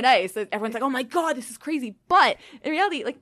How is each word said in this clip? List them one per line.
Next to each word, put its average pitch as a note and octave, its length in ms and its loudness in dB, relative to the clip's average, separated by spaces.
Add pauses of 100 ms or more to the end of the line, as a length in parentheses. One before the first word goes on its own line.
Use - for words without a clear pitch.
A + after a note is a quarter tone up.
on B3+ 60 6
Ice, G3 260 2
everyone's G#3+ 380 -6
like, A3+ 80 -6
"Oh C4+ 80 0
my C4 120 -2
god, D#4+ 340 -2
this B3+ 140 -12
is - 80 -16
crazy." B3+ 380 -6 (100)
But C4+ 300 4 (260)
in - 80 -4
reality, E4 320 -2
like, - 200 -8